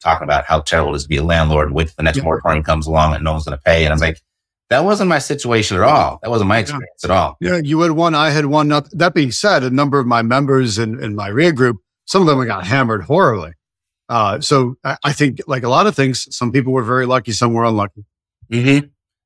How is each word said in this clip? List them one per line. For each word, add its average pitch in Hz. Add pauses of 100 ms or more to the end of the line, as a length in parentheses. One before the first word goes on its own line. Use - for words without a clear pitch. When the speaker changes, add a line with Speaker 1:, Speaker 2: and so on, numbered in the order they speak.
Speaker 1:
talking 80
about 73
how 78
terrible 76
it -
is 71
to 73
be 73
a 73
landlord, 76
wait 78
till -
the 78
next 78
Speaker 2:
Yeah. 135
Speaker 1:
moratorium 78
comes 78
along 78
and -
no 78
one's 78
gonna 71
pay. 82
And 76
I -
was 78
like, 80 (500)
that 135
wasn't 202
my 151
situation 117
at 92
all. 110
That 117
wasn't 107
my 107
Speaker 2:
Yeah. 117
Speaker 1:
experience -
at 87
all. 82
Speaker 2:
Yeah, 180
you 156
had 170
one, 165
I 151
had 147
one. 147
Not, 147
that 175
being 139
said, 180
a 127
number 139
of 127
my 117
members 131
in, 117
in 104
my 101
ria 156
group, 120 (280)
some 196
of 160
them 131
got 95
hammered 113
horribly. 113 (560)
Uh, 107
so 131
I, 135
I 147
think, 135
like 127
a 113
lot 160
of 208
things, 131
some 120
people 127
were 131
very 127
lucky, 123
some 117
were 117
unlucky. 104 (460)
Speaker 1:
Mm-hmm. 139 (400)